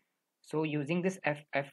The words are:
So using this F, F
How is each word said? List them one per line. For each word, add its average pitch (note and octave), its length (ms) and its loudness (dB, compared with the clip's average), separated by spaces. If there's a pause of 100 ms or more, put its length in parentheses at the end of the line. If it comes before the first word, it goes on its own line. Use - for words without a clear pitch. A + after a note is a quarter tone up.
(420)
So D#3 220 -2
using D3+ 400 0
this F#3 200 0
F, D3 140 2 (160)
F C#3+ 200 0